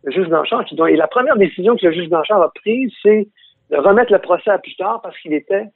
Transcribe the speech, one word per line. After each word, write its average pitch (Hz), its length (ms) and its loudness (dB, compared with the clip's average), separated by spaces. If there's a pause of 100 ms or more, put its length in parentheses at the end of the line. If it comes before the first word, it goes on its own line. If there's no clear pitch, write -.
le 139 80 -6
juge 180 160 -2
Blanchard, 165 360 -2
qui, - 100 -14
dont, 160 120 0
et 160 100 -2
la 160 100 0
première 254 300 0
décision 196 400 0
que 185 80 -6
le 165 80 4
juge 170 160 -6
Blanchard 170 320 0
a 160 140 2
prise, 233 360 -4 (120)
c'est 214 260 2 (420)
de 151 60 0
remettre 202 340 4
le 196 80 4
procès 180 320 -2
à 190 80 2
plus - 180 -12
tard 208 260 -6
parce 175 160 -16
qu'il 156 160 -6
était 196 300 -4 (120)